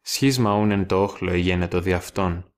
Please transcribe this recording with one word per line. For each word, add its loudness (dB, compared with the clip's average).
Σχίσμα 0
οὖν 2
εν 0
το 2
όχλο -4
εγένετο 0
δι' 0
αυτόν. -4